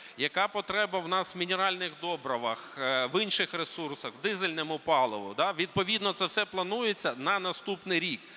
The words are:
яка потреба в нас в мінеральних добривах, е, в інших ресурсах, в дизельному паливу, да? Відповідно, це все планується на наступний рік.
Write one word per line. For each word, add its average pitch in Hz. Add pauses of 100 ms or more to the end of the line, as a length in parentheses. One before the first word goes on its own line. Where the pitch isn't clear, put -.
(180)
яка 165
потреба 196
в 165
нас 185
в -
мінеральних 185 (100)
добривах, 131
е, 131
в 160
інших 196
ресурсах, 156
в -
дизельному 160
паливу, 107
да? 156
Відповідно, 190
це 190
все 208
планується 190
на 170
наступний 185
рік. 165 (180)